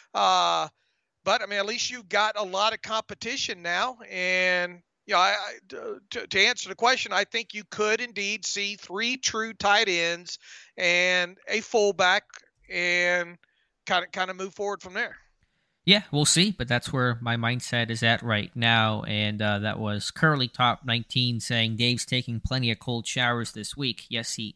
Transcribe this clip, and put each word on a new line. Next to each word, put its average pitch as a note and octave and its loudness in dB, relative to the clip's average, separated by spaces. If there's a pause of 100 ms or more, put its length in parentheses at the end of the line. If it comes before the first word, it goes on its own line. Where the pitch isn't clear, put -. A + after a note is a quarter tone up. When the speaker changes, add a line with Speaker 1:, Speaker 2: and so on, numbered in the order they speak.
(140)
Speaker 1:
Uh, F3 4 (560)
but, A3 2
I G#3 -6
mean, G3+ -4
at G3 0
least A3+ -4
you've A#3 -14
got G#3 2
a G#3+ -2
lot G3 0
of G#3+ -10
competition A3 -6
now. F#3+ -2 (140)
And, F3+ 0 (240)
you G3+ -2
know, F3 6
I, F#3+ 6
I, G#3 -2 (580)
to, A#3 -8
to - 0
answer G#3+ 2
the F#3 -8
question, A#3 2
I G3 4
think A3+ -6
you G#3 -10
could G#3+ 0
indeed G#3 -6
see G3+ -4
three A3+ -4
true A3+ -2
tight G3+ 4
ends E3+ -2 (400)
and F3+ 2 (100)
a G#3+ -2
fullback G3+ 2 (460)
and F3 0 (500)
kinda, F3+ 2
kinda F#3 -4
move F#3+ -10
forward G3+ -6
from F#3 -16
there. G#3+ -6 (680)
Speaker 2:
Yeah, G3+ 6
we'll D3 2
see, F#3 4
but B2+ -6
that's B2 0
where B2 0
my A#2 -2
mindset A#2 -2
is A2+ -2
at A#2 4
right A2 -2
now, A2 2
and, G#2+ -2
uh, G#2 0
that G#2 -2
was G#2 -4
Curly C#3+ 2
Top A#2+ 0
nineteen A#2+ 0
saying, A2+ 0
"Dave's A#2+ 2
taking B2 -4
plenty B2+ -2
of G#2+ -4
cold A#2 -6
showers A#2+ -2
this G#2+ -10
week." C3+ -6
Yes, A#2 -6
he A2 -8